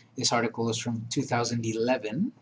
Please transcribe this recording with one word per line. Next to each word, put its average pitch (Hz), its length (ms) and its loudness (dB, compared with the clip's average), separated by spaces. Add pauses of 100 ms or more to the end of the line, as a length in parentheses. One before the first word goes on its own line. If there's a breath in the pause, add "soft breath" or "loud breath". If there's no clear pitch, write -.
(180 soft breath)
This 123 160 2
article 117 360 2
is 113 80 0
from 117 320 -4
two 143 120 0
thousand 120 440 0
eleven. 117 760 0